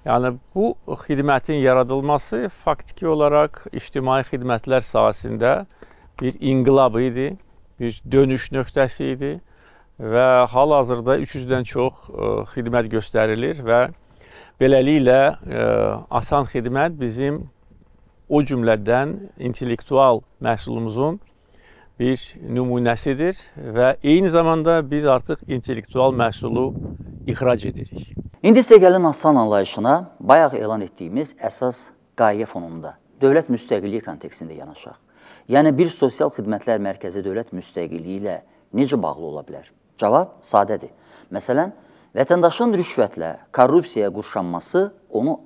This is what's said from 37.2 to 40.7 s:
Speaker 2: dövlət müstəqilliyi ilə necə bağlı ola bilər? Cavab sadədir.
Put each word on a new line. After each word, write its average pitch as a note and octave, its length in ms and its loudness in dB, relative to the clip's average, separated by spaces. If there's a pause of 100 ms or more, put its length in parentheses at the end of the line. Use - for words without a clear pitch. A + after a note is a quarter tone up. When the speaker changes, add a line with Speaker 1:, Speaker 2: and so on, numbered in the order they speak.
Speaker 2:
dövlət G2 320 -8
müstəqilliyi F2 640 -10
ilə G2 160 -6 (400)
necə C3 240 0
bağlı D#2+ 300 -6
ola D2 180 -12
bilər? C#2+ 240 -20 (240)
Cavab C3+ 480 2
sadədir. G2+ 480 0 (400)